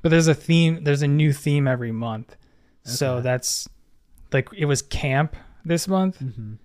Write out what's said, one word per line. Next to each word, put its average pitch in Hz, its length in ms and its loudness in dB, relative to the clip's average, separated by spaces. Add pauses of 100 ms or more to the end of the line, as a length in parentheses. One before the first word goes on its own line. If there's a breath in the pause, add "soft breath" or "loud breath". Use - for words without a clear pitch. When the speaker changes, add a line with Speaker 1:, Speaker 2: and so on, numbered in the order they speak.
Speaker 1:
but 170 60 0
there's 165 200 6
a 160 60 4
theme, 165 500 2
there's 143 180 2
a 147 60 2
new 147 240 4
theme 143 360 0
every 120 240 -2
month. 113 440 -8 (480)
So 127 300 -2
Speaker 2:
Okay. 120 80 -2
Speaker 1:
that's, - 460 -4 (640)
like, 135 240 0
it 180 100 -2
was 143 160 0
camp 135 540 -2 (280 soft breath)
this 165 240 -2
month. 190 320 0
Speaker 2:
Mm-hmm. 110 340 -10 (100)